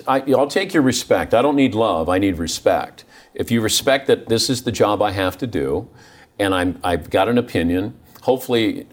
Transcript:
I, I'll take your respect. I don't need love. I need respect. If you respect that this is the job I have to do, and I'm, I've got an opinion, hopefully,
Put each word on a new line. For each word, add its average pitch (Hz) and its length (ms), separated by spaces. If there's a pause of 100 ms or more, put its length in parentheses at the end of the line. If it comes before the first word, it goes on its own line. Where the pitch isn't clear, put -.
I, 135 140 (100)
I'll 131 160
take 190 260
your 165 80
respect. 123 540
I 113 80
don't 143 120
need 131 200
love. 90 340
I 92 80
need 98 220
respect. 82 680 (300)
If - 160
you 117 100
respect 135 460
that 113 220
this 110 200
is 123 140
the 123 80
job 104 300
I 104 100
have 95 280
to 127 80
do, 82 420 (500)
and 98 160
I'm, 90 280
I've 87 280
got 98 180
an 123 80
opinion, 92 560 (280)
hopefully, 117 720